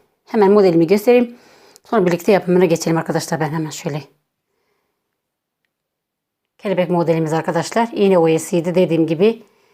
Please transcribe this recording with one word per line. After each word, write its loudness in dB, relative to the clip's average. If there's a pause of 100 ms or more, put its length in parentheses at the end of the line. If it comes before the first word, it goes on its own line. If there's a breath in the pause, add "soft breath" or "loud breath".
(240)
Hemen 2
modelimi 4
göstereyim. 0 (480 loud breath)
Sonra -2
birlikte 0
yapımına 2
geçelim -2
arkadaşlar. -4
Ben -4
hemen -6
şöyle. -10 (2500)
Kelebek -4
modelimiz 0
arkadaşlar. -2
İğne 2
oyasıydı 0
dediğim 2
gibi. 0 (320 soft breath)